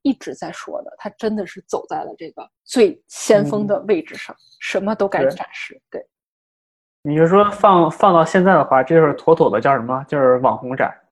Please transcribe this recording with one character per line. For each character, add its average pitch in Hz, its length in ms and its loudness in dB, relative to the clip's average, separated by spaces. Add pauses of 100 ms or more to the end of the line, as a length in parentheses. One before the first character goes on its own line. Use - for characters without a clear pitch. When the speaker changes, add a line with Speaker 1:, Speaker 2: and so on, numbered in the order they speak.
Speaker 1:
一 277 100 0
直 - 220 -12
在 170 160 -14
说 - 320 -12
的， - 140 -20
它 - 140 -12
真 220 240 -6
的 202 100 -6
是 180 220 -18
走 - 220 -8
在 156 140 -8
了 - 140 -16
这 160 140 -16
个 - 160 -20 (160)
最 208 340 0 (100)
先 - 360 0
锋 208 240 -4
的 196 100 -2 (100)
位 185 140 -2
置 - 140 -16
上， - 180 -18
Speaker 2:
嗯。 - 60 -20 (220)
Speaker 1:
什 - 180 -6
么 202 160 -4
都 202 120 -2
敢 180 220 0
展 180 220 -10
示。 - 280 -18 (120)
Speaker 2:
对。 - 80 -12
Speaker 1:
对。 - 80 -20 (960)
Speaker 2:
你 147 140 -4
就 165 100 4
说 202 240 4
放， 180 400 4
放 196 220 2
到 165 100 6
现 180 200 0
在 190 100 4
的 151 100 4
话， 131 180 2
这 147 140 0
就 160 100 6
是 143 100 0
妥 - 200 2
妥 151 140 2
的 104 100 -2
叫 139 160 2
什 120 60 -4
么？ 127 260 -6
就 151 100 -4
是 127 200 4
网 120 200 0
红 127 200 -10
展。 - 160 -2 (180)